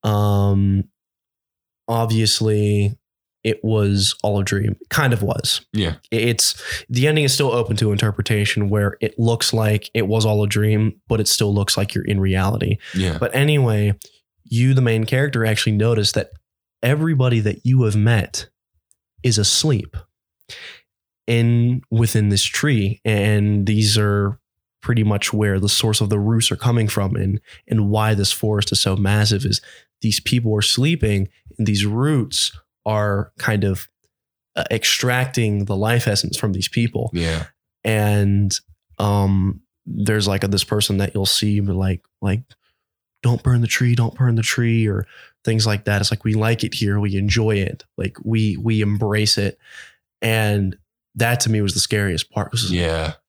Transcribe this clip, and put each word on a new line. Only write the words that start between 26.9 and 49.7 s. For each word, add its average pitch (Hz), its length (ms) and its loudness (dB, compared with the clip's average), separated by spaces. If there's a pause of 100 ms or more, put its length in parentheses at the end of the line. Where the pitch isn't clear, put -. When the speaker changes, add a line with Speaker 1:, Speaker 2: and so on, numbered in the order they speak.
Speaker 1:
and, 98 240 -2 (280)
and 104 220 2
why 107 260 2
this 98 160 0
forest 107 400 -2
is - 80 0
so 95 160 0
massive 104 500 2
is - 160 -2 (400)
these 110 180 -2
people 113 360 0
are 104 60 0
sleeping, 110 680 0 (300)
and 110 80 0
these 104 200 0
roots 127 680 -2 (360)
are 104 520 -2
kind 104 240 0
of, 98 260 -2 (640)
uh, - 140 -2
extracting 117 960 0
the 98 100 -4
life 113 320 0
essence - 300 -2
from 101 160 -2
these 92 140 -4
people. - 460 -2
Speaker 2:
Yeah. 80 320 -2 (380)
Speaker 1:
And, 104 720 2 (440)
um, 98 640 0 (260)
there's, 107 400 -2
like, 98 160 0
a, 101 40 -2
this 101 160 0
person 101 340 -2
that 101 180 -2
you'll 98 100 -2
see, 104 360 0
but, 98 140 -2
like, 95 300 -2 (160)
like, 101 220 -2 (800)
"Don't 120 180 0
burn 123 200 2
the 113 60 0
tree, 120 280 2
don't 117 180 0
burn 123 220 0
the 113 80 0
tree," 113 440 0
or 101 200 -2 (360)
things 110 220 0
like 104 200 -2
that. 104 140 0
It's - 120 -2
like, 110 120 -6
"We 107 120 0
like 110 280 0
it - 120 -6
here. 101 240 0
We 101 180 -2
enjoy 107 380 0
it. - 280 -4 (140)
Like, - 260 -8
we, 110 340 0
we 110 240 0
embrace 104 580 0
it." 101 180 -2 (640)